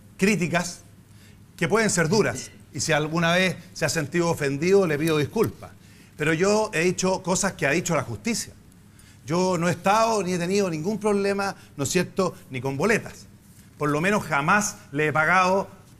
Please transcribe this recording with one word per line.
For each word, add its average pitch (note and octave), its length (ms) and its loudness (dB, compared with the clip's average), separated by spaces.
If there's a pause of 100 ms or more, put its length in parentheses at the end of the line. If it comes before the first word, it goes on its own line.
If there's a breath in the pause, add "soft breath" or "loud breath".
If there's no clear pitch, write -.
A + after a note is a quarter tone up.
(180)
críticas F3+ 640 0 (760 loud breath)
que E3+ 100 -2
pueden G#3+ 220 2
ser D#3+ 200 2
duras. D#3+ 420 0 (240)
Y C#3+ 60 -6
si D#3 120 -2
alguna D#3+ 400 0
vez F3+ 240 2 (160 loud breath)
se D#3+ 140 -4
ha - 20 2
sentido E3+ 400 -2
ofendido, E3 580 2
le D3 120 0
pido D#3+ 180 0
disculpas. C#3+ 540 -2 (460 loud breath)
Pero D#3 180 0
yo G#3 380 2
he D#3+ 80 0
dicho F#3 420 0
cosas F3+ 320 -2
que D3+ 120 -2
ha C3+ 40 2
dicho E3 260 0
la B2+ 60 0
justicia. - 500 -6 (760 loud breath)
Yo F3+ 320 0
no F3 100 0
he E3+ 40 2
estado G#3 500 2
ni F3+ 120 -2
he F3 40 -2
tenido F#3 320 0
ningún E3 280 -4
problema, G3+ 580 -2 (200 loud breath)
¿no C#3 80 -2
es B2 60 -2
cierto?, F3+ 460 -2 (140)
ni C3 100 -8
con C3+ 160 -4
boletas. F3+ 500 -2 (520 loud breath)
Por D3 100 0
lo D3 120 0
menos G3 220 0
jamás D#3+ 540 0 (160)
le D3+ 160 0
he C#3 40 -2
pagado F3+ 560 2 (320)